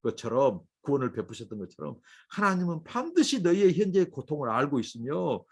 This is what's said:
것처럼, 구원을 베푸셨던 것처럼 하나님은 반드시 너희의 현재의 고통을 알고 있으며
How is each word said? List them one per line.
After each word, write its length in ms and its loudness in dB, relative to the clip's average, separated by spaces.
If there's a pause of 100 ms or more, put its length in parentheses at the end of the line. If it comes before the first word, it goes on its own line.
것처럼, 600 0 (200)
구원을 300 -2
베푸셨던 480 -10
것처럼 400 -12 (300)
하나님은 540 0
반드시 580 0
너희의 320 6
현재의 360 2
고통을 400 -6
알고 300 2
있으며 720 -4